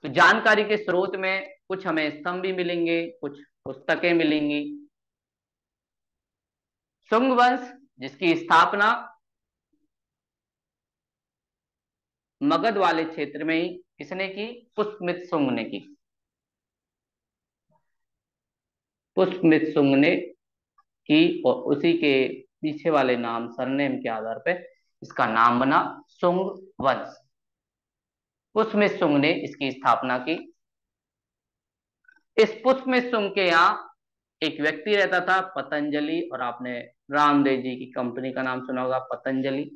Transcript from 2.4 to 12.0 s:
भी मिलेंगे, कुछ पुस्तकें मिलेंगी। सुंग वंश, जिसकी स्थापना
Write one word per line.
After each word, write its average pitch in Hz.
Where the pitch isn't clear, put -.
भी 190
मिलेंगे, 170
कुछ 143
पुस्तकें 160
मिलेंगी। 147
सुंग 254
वंश, 247
जिसकी 165
स्थापना 180